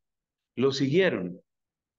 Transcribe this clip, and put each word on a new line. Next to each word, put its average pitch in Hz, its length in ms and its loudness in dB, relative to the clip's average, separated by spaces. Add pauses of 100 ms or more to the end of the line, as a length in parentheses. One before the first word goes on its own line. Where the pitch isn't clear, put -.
(560)
Lo 131 160 2
siguieron. 135 680 0 (580)